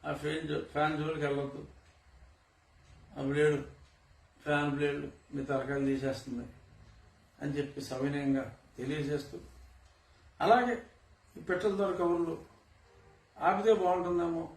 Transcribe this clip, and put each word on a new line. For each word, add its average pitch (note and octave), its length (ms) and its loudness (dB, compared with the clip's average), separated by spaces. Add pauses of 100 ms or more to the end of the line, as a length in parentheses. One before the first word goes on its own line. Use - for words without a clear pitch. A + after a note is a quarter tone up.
ఆ D3+ 40 -4 (100)
ఫ్యాన్ D#3 280 -4
జో-, - 220 -2
ఫ్యాన్ D3+ 280 0
జోలికి D3+ 260 -2
వెళ్ళొద్దు. C#3 360 -4 (1600)
ఆ C#3 120 -4
బ్లేడు, D3 300 4 (840)
ఫ్యాన్ D3 320 2
బ్లేడ్ C#3+ 260 0 (300)
మీ C#3 180 -2
తలకాయలు C#3 400 0
తీసేస్తుంది C3+ 540 -2 (960)
అని C#3+ 160 -2
చెప్పి C#3 220 -4 (120)
సవినయంగా C#3 520 0 (360)
తెలియజేస్తూ, C#3+ 580 -4 (1080)
అలాగే A#3+ 300 6 (600)
ఈ D#3+ 140 -14
పెట్రోల్ F#3+ 300 0
ధర F#3+ 100 2 (100)
కవర్లు E3+ 340 0 (1120)
ఆపితే G#3 240 6 (100)
బాగుంటుందేమో F3 600 2 (140)